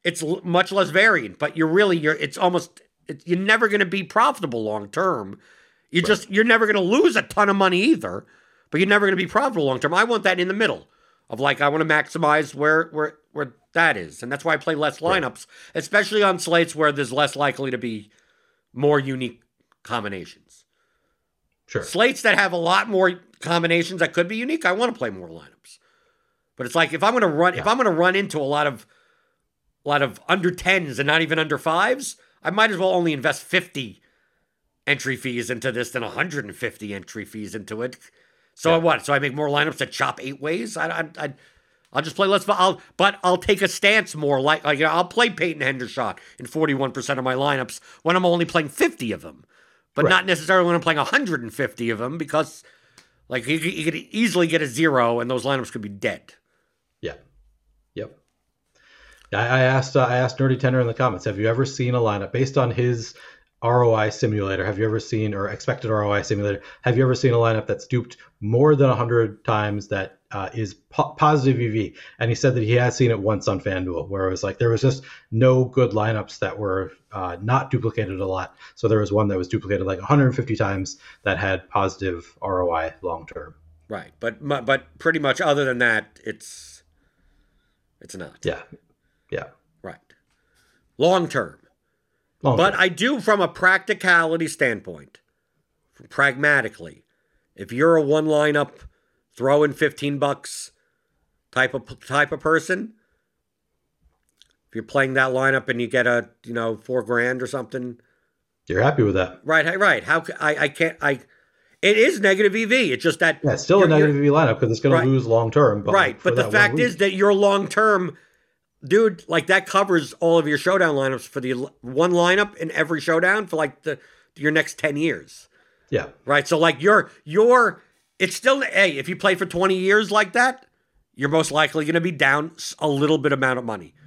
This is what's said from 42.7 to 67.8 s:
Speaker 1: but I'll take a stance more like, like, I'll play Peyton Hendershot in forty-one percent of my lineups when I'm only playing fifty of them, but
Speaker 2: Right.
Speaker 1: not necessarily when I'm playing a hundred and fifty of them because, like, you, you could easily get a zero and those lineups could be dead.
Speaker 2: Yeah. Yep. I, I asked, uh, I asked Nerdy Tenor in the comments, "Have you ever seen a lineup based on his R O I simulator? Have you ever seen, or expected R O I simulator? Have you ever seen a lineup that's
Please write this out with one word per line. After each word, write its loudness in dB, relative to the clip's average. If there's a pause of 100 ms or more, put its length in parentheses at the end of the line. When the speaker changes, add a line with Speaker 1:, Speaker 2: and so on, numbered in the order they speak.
Speaker 1:
but 2
I'll 2
take 0
a 0
stance 0
more 0
like, 0
like, 0
I'll 2
play 0
Peyton -4
Hendershot -4 (200)
in -16
forty-one -2
percent -4
of -4
my 0
lineups -2 (220)
when 2
I'm 2
only 2
playing -2
fifty -2
of -10
them, -20 (500)
but 0
Speaker 2:
Right. 4
Speaker 1:
not 2
necessarily 2
when 2
I'm 0
playing 0
a 2
hundred -2
and -12
fifty -6
of -2
them -6
because, -4 (640)
like, -6
you, 0
you -4
could -2
easily 0
get 0
a -4
zero 2
and -4
those -4
lineups -2
could -10
be -10
dead. -8 (680)
Speaker 2:
Yeah. -10 (800)
Yep. -14 (1120)
I, -2
I 0
asked, 2
uh, 4
I 2
asked -2
Nerdy 2
Tenor 0
in 2
the -4
comments, -2
"Have -4
you 0
ever 0
seen -4
a 2
lineup -2
based 0
on 2
his -2 (480)
R 4
O 4
I 0
simulator? -2
Have -4
you 0
ever 0
seen, -4
or -4
expected -6
R 0
O 0
I 0
simulator? -4 (200)
Have 2
you 4
ever 2
seen 0
a 2
lineup 2
that's -6